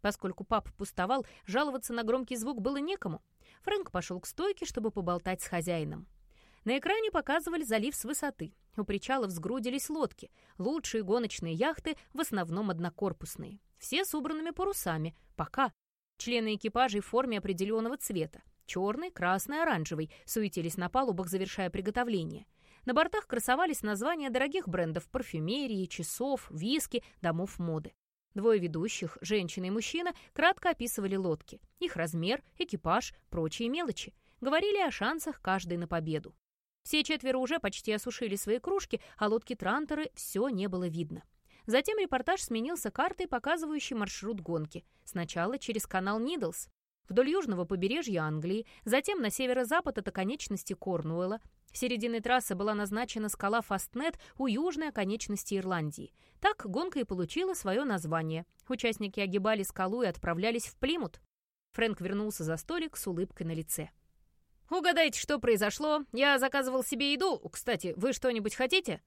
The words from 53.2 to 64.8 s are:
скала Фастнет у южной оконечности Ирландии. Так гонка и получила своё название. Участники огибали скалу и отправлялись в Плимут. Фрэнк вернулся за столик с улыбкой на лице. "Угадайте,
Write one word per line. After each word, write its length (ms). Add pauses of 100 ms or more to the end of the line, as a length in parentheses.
скала 320
Фастнет 580 (200)
у 80
южной 420
оконечности 720
Ирландии. 560 (260)
Так 240
гонка 360
и 40
получила 480
своё 320
название. 640 (200)
Участники 540
огибали 420
скалу 400
и 40
отправлялись 640
в 100
Плимут. 420 (520)
Фрэнк 280
вернулся 440
за 120
столик 400
с 100
улыбкой 380
на 80
лице. 380 (800)
"Угадайте, 480